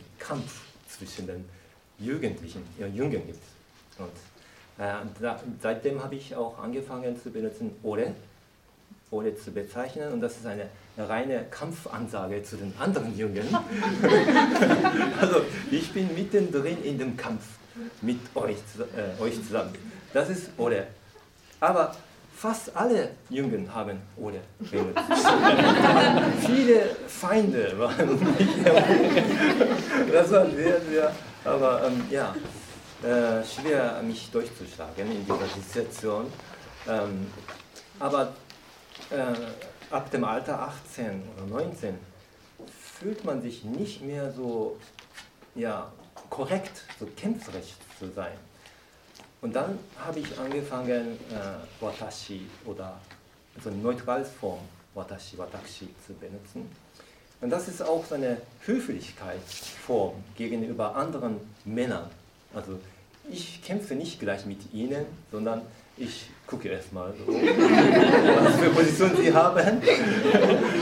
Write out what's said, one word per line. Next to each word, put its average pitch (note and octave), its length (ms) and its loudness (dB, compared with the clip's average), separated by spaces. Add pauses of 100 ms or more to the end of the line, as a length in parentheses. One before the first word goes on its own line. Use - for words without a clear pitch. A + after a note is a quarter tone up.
(180)
Kampf - 420 -10 (280)
zwischen - 380 -14
den F#2 180 -12 (540)
Jugendlichen, G#2+ 640 -8 (160)
ja, G2+ 80 -8
Jungen A#2+ 400 -4
gibt. - 160 -16 (560)
Und, - 840 -16
äh, G2+ 80 -4 (280)
da, A#2 200 -4 (200)
seitdem A2+ 420 -2
habe C#3 120 -8
ich C3+ 220 -12
auch A2+ 240 -6
angefangen B2 600 -8
zu B2 100 -12
benutzen, A2 520 -8
Ore, A2 320 -2 (960)
Ore G#2+ 260 -2
zu - 140 -14
bezeichnen. C3 640 -8
Und A#2+ 80 -4
das A#2 160 -4
ist A2+ 100 -14
eine G2+ 220 -8 (280)
reine A2+ 540 -4
Kampfansage G#2+ 920 -8
zu - 120 -12
den G2 220 -8
anderen B2+ 400 -2
Jungen. G#2 300 -2
<laughs> - 80 0 (1600)
Also F3+ 220 4 (280)
ich E3 220 -2
bin F#3 220 -2
mittendrin E3+ 720 0
in C#3 120 -4
dem B2 200 -4
Kampf A2+ 280 -8 (580)
mit B2 160 -2 (160)
euch, A2 220 -2 (400)
äh, G2 260 -6
euch A2 120 -2 (120)
zusammen. G2 260 -4 (400)
Das C#3+ 160 0
ist F#3 300 -6
Ore. A2+ 280 0 (720)
Aber E3 340 2 (420)
fast - 380 -4
alle G#3+ 360 2 (180)
Jungen A2 440 -4
haben G2+ 280 -6 (200)
Ore G2+ 200 -8 (180)
benutzt. - 500 -2
<laughs> D#4+ 1400 6
Viele A#3+ 500 6 (100)
Feinde D#3 720 2
waren C3+ 400 2 (200)
nicht - 280 4
dabei. - 580 6 (880)
Das E3+ 180 6
war F#3+ 200 8
sehr, E3 320 2
sehr, D#3 300 2 (320)
aber, C3+ 420 2
ähm, B2 240 0
ja, B2 240 -2 (680)
äh, A#2 420 2
schwer, B2+ 580 -2
mich A2+ 280 -6
durchzuschlagen F#2+ 800 -6
in G2+ 140 -6
dieser G2 220 -2 (160)
Situation. A2 640 -6 (600)
Ähm, G2+ 380 -4 (720)
aber, C#3 340 0 (760)
äh, A#2+ 840 -6
ab - 160 -4
dem B2 140 0
Alter - 360 -4
achtzehn G#2+ 640 -8 (140)
oder F#2+ 100 -12
neunzehn A2+ 520 -6 (1000)
fühlt G#3 260 -8
man C#3 180 -4
sich A#2 220 -12
nicht C3 380 -8
mehr C#3 300 -8
so, A#2 440 -4 (800)
ja, A#2 360 -6 (380)
korrekt, - 560 -6 (140)
so - 80 -10 (100)
kämpferisch - 580 -8 (240)
zu F#2 160 -12
sein. F2+ 220 -10 (1040)
Und A2+ 160 -6
dann D#3+ 220 -4 (200)
habe D#3 220 -8
ich C3 180 -10
angefangen, B2 800 -4 (120)
äh, G2 520 -10
Watashi G#2 600 -10 (220)
oder F#2+ 360 -12 (640)
so A2 80 -10
eine G2 80 -8
neutrale B2 460 -2
Form, F2+ 360 -8 (340)
Watashi, F#2 440 -14
Watashi F#2 500 -14 (180)
zu G2+ 80 -20
benutzen. - 560 -16 (720)
Und B2 100 -4
das F3+ 180 -4
ist F3+ 140 -10
auch D#3+ 220 0
so D#3+ 100 -8
eine B2+ 220 -2 (300)
Höflichkeitsform - 1600 -6 (140)
gegenüber A2+ 580 -4
anderen C3+ 420 -4 (280)
Männern. G#2 460 -4 (440)
Also F#2+ 240 -10 (500)
ich F3 340 -12
kämpfe F#3+ 320 -6
nicht - 260 -8
gleich G2+ 240 -6
mit G2 300 -12
ihnen, C#3 320 -4 (260)
sondern A2+ 300 -4 (340)
ich - 340 -10 (160)
gucke - 220 -8
erstmal F#2 460 -8
so, - 180 -4
<laughs> - 0 -
was - 1200 8
für E3 140 6
Position E3 460 6
sie E3 160 6
haben. F3 480 6 (1000)